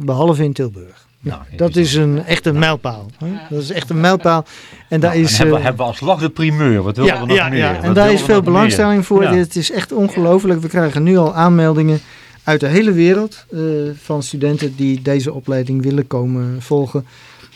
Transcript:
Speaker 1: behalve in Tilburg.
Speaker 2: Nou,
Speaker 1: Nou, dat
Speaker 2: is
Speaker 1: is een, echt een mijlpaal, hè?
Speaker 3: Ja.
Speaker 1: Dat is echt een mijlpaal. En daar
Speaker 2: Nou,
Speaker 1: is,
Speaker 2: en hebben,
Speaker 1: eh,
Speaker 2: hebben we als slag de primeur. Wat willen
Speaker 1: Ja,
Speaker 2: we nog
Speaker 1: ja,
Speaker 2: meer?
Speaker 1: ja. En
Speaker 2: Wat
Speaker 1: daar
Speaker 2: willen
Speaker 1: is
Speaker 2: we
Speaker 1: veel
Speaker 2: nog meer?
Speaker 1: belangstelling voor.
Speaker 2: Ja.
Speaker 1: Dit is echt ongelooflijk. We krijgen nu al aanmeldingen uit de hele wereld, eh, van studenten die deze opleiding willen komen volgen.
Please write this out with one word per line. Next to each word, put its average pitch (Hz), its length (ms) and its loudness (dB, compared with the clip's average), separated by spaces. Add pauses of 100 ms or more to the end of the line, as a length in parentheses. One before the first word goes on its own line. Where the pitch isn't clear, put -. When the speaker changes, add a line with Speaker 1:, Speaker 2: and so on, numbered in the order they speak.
Speaker 1:
behalve 147 400 0
in 143 80 -2
Tilburg. 101 540 -10 (140)
Speaker 2:
Nou, 90 240 -10
Speaker 1:
Nou, - 120 -18
dat 170 200 0
Speaker 2:
is - 0 -
Speaker 1:
is 160 180 2
een, 151 300 0
echt 170 220 -4
een 151 120 0
mijlpaal, 127 600 -2
hè? 156 80 -10
Speaker 3:
Ja. 180 240 -10
Speaker 1:
Dat 147 120 -6
is 139 80 -10
echt 156 200 -8
een 160 100 -2
mijlpaal. 170 440 2 (440)
En 160 120 -2
daar 170 100 2
Speaker 2:
Nou, 165 140 2
Speaker 1:
is, 156 80 2
Speaker 2:
en 107 60 2
hebben, 151 200 4
Speaker 1:
eh, - 60 -4
Speaker 2:
hebben 123 200 -2
we 120 60 -2
als 113 80 -10
slag 165 220 0
de 156 100 -2
primeur. 151 520 0
Wat 104 140 -4
willen 156 180 2
Speaker 1:
Ja, 120 60 -6
Speaker 2:
we 120 60 -6
nog 185 100 2
Speaker 1:
ja, 175 120 0
Speaker 2:
meer? 131 100 -2
Speaker 1:
ja. 156 100 2
En 143 60 -2
Speaker 2:
Wat - 80 -6
Speaker 1:
daar 175 120 2
Speaker 2:
willen 202 180 6
Speaker 1:
is 202 80 2
Speaker 2:
we - 60 -4
Speaker 1:
veel 220 80 4
Speaker 2:
nog 196 100 4
meer? 175 80 2
Speaker 1:
belangstelling 208 540 2
voor. 196 160 4
Speaker 2:
Ja. 170 100 2
Speaker 1:
Dit 175 240 0
is 165 140 -4
echt 196 220 -6
ongelooflijk. 190 680 2
We 160 80 -6
krijgen 156 340 -2
nu 180 140 4
al 156 180 2
aanmeldingen 160 640 2 (460)
uit 156 160 0
de 147 60 -2
hele 202 260 2
wereld, 190 600 0
eh, 165 80 -8 (340)
van 147 280 -6
studenten 143 540 -4
die 135 260 -2
deze 143 300 -2
opleiding 131 500 -4
willen 139 240 0
komen 123 560 -4
volgen. 139 440 -2 (500)